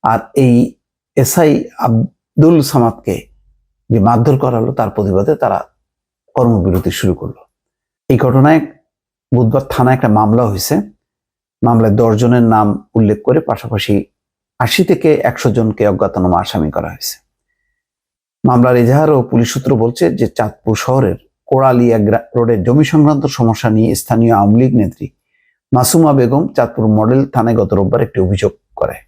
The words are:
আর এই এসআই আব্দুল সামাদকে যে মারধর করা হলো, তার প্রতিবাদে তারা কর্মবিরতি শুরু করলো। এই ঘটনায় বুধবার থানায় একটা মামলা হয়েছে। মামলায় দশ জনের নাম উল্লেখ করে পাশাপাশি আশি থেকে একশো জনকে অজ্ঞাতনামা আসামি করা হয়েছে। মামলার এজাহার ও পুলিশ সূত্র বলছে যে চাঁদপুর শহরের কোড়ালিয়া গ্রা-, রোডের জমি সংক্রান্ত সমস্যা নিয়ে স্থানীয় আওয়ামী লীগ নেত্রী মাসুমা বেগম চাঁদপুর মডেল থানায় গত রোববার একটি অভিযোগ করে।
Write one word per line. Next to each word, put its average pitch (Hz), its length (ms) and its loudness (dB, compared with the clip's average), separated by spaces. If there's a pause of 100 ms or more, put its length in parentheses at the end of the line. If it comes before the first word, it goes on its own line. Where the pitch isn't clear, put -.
আর 113 160 -2 (160)
এই 120 400 2 (420)
এসআই 151 480 0 (140)
আব্দুল 147 800 0
সামাদকে 120 680 -2 (640)
যে 113 100 2
মারধর 117 380 2
করা 123 220 -2
হলো, 123 120 -2
তার 107 180 -4
প্রতিবাদে 101 460 -2
তারা 101 280 -4 (720)
কর্মবিরতি 95 560 0
শুরু 90 240 -4
করলো। - 300 -14 (640)
এই 131 100 2
ঘটনায় 135 420 2 (720)
বুধবার 123 280 0
থানায় 131 340 0
একটা 131 120 -2
মামলা 110 380 2
হয়েছে। 104 340 -4 (840)
মামলায় 113 300 2
দশ 113 240 2
জনের 120 260 2
নাম 107 520 0
উল্লেখ 107 300 0
করে 147 160 0
পাশাপাশি - 640 -4 (540)
আশি 165 260 0
থেকে 160 300 0
একশো - 360 -2
জনকে 107 380 -2
অজ্ঞাতনামা 90 520 0
আসামি 78 300 -4
করা - 180 -6
হয়েছে। - 420 -14 (1120)
মামলার 123 320 2
এজাহার 139 340 2
ও 135 120 2
পুলিশ 120 260 0
সূত্র 135 280 -2
বলছে 120 340 -2
যে 117 160 -2
চাঁদপুর 107 500 -4
শহরের 127 400 -2 (300)
কোড়ালিয়া 123 520 2
গ্রা-, 107 400 -2
রোডের 113 240 0
জমি 135 220 2
সংক্রান্ত 147 420 2
সমস্যা 117 440 -2
নিয়ে 110 240 0
স্থানীয় 113 400 0
আওয়ামী 101 260 2
লীগ 131 140 0
নেত্রী - 340 -2 (640)
মাসুমা 147 400 2
বেগম 135 360 0
চাঁদপুর 117 380 -2
মডেল 110 400 2
থানায় 117 300 -2
গত 101 180 -2
রোববার 98 260 0
একটি 117 200 -4
অভিযোগ 95 320 -2 (240)
করে। - 180 -4 (140)